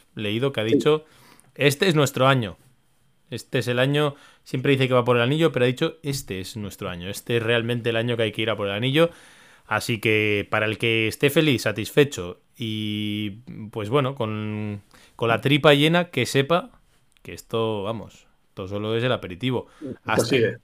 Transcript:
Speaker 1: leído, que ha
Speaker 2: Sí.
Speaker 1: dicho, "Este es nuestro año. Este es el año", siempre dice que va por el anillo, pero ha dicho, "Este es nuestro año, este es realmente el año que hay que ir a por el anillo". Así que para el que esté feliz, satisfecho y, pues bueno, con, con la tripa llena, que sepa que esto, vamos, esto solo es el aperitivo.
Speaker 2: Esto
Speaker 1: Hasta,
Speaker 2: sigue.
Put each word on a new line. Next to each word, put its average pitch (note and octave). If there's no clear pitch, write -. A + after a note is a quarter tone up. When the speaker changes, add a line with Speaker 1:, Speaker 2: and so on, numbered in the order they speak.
Speaker 1:
leído, A2+
que A2+
ha G#2+
Speaker 2:
Sí. D3
Speaker 1:
dicho, D3
"Este C#3+
es D#3
nuestro C3+
año. A#2+
Este -
es A2
el B2
año", C#3+
siempre C3+
dice C3
que B2+
va A#2+
por B2
el A#2+
anillo, D3+
pero B2
ha -
dicho, D#3+
"Este C#3
es F#2
nuestro G2+
año, F2+
este A#2
es A2+
realmente A#2
el A2+
año A#2
que A#2
hay A2
que A2
ir A2
a G#2
por G2+
el G2
anillo". C3+
Así A2
que G#2+
para G#2+
el G#2+
que A2+
esté C#3+
feliz, D3
satisfecho G#2+
y, G#2+
pues G#2
bueno, C3+
con, G#2+
con A#2
la A2+
tripa D3
llena, D#3+
que B2
sepa D#3+
que F2+
esto, A2
vamos, F#2+
esto F#2+
solo G#2
es A#2
el B2+
aperitivo. G#2
Speaker 2:
Esto C3
Speaker 1:
Hasta, A2+
Speaker 2:
sigue. A#2+